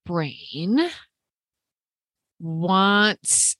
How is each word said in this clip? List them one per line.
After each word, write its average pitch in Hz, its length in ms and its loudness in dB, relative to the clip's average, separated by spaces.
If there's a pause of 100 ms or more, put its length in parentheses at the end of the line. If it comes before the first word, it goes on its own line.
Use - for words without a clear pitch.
brain 170 840 -2 (1500)
wants 190 1200 0